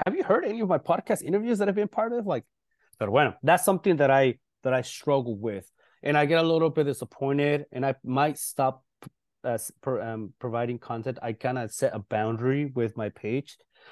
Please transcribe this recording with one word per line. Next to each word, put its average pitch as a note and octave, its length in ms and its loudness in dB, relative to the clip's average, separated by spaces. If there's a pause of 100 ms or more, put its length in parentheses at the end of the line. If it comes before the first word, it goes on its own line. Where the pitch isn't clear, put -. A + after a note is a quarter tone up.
have G#3 80 -2
you F#4 100 -2
heard A#3+ 200 2
any A#3 160 -4
of G#3 80 -2
my E3 100 4
podcast - 440 -2
interviews G#3+ 360 0
that G3 100 2
I've G3 60 0
been G#3 140 -2
part A#3 240 -2
of? A#3+ 140 -4
Like, D3 180 -2 (540)
but G#2+ 120 -2
bueno, B2+ 320 4
that's D#3+ 220 4
something F#3+ 320 2
that C#3+ 140 6
I, C3+ 280 6 (240)
that C3 120 0
I B2+ 80 2
struggle B2 560 -2
with, G2+ 320 -6 (320)
and D3 160 2
I D3 80 4
get E3 180 4
a - 20 2
little E3 240 2
bit D#3 140 0
disappointed, C#3+ 880 -2
and C3+ 140 -4
I C3+ 160 0
might C#3+ 360 0
stop, - 460 -2 (600)
uh, B2+ 60 -2
s-, A2+ 200 -6 (120)
per-, B2+ 180 -4
um, A2 400 -8
providing A#2+ 400 -4
content. A#2 420 -8
I A2+ 120 -4
kinda B2+ 340 -4
set - 260 -2
a G#2+ 60 -6
boundary A2+ 680 -2
with B2 300 -4
my G#2+ 140 -6
page, A#2+ 460 -6 (360)